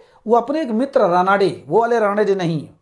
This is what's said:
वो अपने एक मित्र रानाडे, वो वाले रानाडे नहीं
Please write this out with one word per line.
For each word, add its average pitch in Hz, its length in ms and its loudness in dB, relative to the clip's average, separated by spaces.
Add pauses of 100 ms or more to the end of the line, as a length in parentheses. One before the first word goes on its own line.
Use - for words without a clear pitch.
(260)
वो 220 100 4
अपने 277 260 -2
एक 247 80 -6
मित्र 247 300 -2
रानाडे, 185 680 2
वो 175 120 2
वाले 233 180 0
रानाडे 202 360 0
नहीं 165 340 -4 (140)